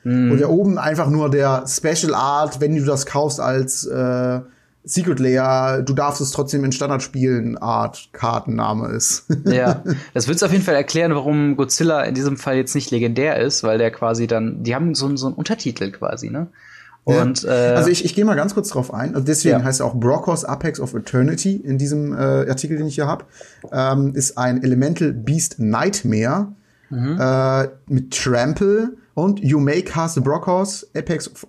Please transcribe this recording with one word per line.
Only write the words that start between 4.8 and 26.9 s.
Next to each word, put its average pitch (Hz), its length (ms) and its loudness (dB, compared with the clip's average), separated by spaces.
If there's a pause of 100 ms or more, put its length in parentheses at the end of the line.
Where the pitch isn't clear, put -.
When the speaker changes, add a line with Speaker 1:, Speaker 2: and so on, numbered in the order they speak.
Speaker 2:
Secret 170 340 0
Layer, 131 640 2
du 131 120 -2
darfst 143 260 0
es 135 120 -2
trotzdem 139 340 -2
in 131 80 0
Standard 139 280 -2
spielen, 123 560 0
Art 110 540 -4
Kartenname 113 760 -2
ist. - 360 -4 (120)
<laughs> - 80 -8
Speaker 1:
Ja, 127 360 2 (320)
das 113 140 0
wird's 170 160 0
auf 170 80 2
jeden 190 120 4
Fall 175 120 2
erklären, 156 380 2
warum 147 420 2
Godzilla 143 480 2
in - 120 -2
diesem 139 220 0
Fall 135 200 -2
jetzt 127 180 0
nicht 139 160 -2
legendär 120 480 0
ist, 123 240 0
weil 110 140 2
der 113 140 2
quasi 117 360 0
dann, 113 360 -2
die 117 120 -2
haben 160 200 0
so, 139 200 0
so 131 120 -4
einen 131 80 -4
Untertitel 120 560 -4
quasi, - 380 -6
ne? 156 180 -6 (580)
Speaker 2:
Ja. 123 160 4
Speaker 1:
Und, 127 240 0
äh, - 40 -2
Speaker 2:
Also 123 400 4
ich, 175 160 2
ich 165 100 -2
gehe 202 100 2
mal 214 100 2
ganz 165 200 0
kurz 202 140 -2
drauf 127 240 -4
ein. 127 200 -6
Also 135 120 -2
deswegen 147 340 2
Speaker 1:
Ja. 123 60 0
Speaker 2:
heißt 131 160 -2
er 123 40 0
auch 120 100 -4
Brockhaus 151 500 0
Apex 147 360 -4
of 131 120 -6
Eternity 147 640 0
in 135 200 -4
diesem, 143 360 -2
äh, - 40 -4 (320)
Artikel, 147 280 -4
den 156 100 -2
ich 139 80 -6
hier 147 120 -2
hab. - 200 -6 (460)
Ähm, 135 420 0
ist 135 220 -4
ein 127 260 0
Elemental 139 500 2
Beast 127 460 -2
Nightmare, 123 880 0 (420)
Speaker 1:
Mhm. 135 300 -2